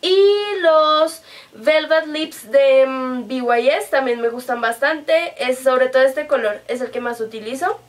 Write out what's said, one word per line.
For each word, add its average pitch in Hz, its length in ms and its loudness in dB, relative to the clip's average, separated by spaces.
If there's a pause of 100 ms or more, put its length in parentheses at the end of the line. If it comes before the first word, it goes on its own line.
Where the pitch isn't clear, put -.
Y 381 260 4 (340)
los 311 640 2 (320)
Velvet 311 520 0
Lips 302 440 -10
de, 269 360 6
mm, 254 400 -6
B 240 340 0
Y 247 100 2
S 392 200 -2
también 254 300 0
me 233 80 0
gustan 240 320 -6
bastante. 302 760 -2
Es, 254 220 -2
sobre 254 280 2
todo 262 140 4
este 269 240 0
color 220 420 -2
es 240 120 -4
el 240 100 -6
que 247 100 -8
más 240 200 -6
utilizo. 233 680 -6